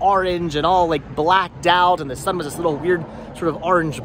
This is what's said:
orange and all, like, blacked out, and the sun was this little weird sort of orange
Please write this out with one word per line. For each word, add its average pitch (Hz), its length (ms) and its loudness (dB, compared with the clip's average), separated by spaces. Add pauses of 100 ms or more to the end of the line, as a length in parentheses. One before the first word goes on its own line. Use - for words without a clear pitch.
orange 180 540 2
and 147 120 0
all, 180 220 4
like, 151 280 -4
blacked 175 500 0
out, 180 360 4
and 139 80 -8
the 123 60 -8
sun 185 200 -4
was 160 100 -4
this 139 100 -10
little 160 200 -2
weird 165 280 0 (340)
sort 170 100 -2
of 147 140 -4
orange 165 420 0